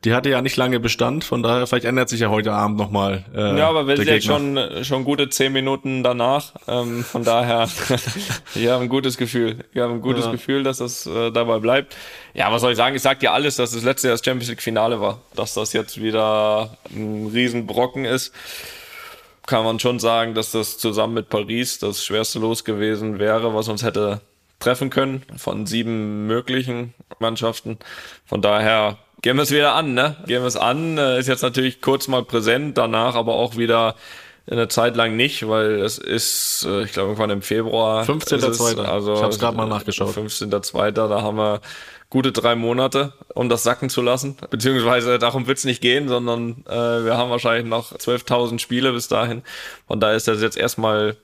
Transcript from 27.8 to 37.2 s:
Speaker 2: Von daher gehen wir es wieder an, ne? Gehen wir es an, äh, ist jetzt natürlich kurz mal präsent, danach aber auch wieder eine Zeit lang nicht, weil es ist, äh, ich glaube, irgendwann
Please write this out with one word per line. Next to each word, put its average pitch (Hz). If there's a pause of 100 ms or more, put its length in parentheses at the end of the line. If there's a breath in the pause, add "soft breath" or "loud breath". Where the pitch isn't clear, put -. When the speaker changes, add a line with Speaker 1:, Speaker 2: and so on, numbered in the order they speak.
Speaker 2:
Von 104
daher 107 (240)
gehen 127
wir 147
es 135
wieder 147
an, 151
ne? 139 (100)
Gehen 123
wir 123
es 113
an, 156
äh, 131
ist 131
jetzt 127
natürlich 131
kurz 135
mal 127
präsent, 123
danach 117
aber 117
auch 117
wieder 113 (540 loud breath)
eine 117
Zeit 117
lang 113
nicht, 127
weil 107
es 110
ist, -
äh, 98
ich 101
glaube, 98
irgendwann 107